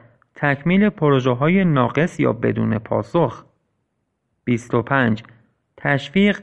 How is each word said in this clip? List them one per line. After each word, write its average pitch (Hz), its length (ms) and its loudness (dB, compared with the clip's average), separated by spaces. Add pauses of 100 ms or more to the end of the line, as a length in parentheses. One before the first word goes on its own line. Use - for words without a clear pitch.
(360)
تکمیل 170 540 0
پروژه‌های 143 760 2
ناقص 143 540 0
یا 127 140 0
بدون 113 440 -2
پاسخ. 113 680 -4 (960)
بیست 120 300 -4
و 120 80 2
پنج، 120 420 0 (540)
تشویق 190 640 0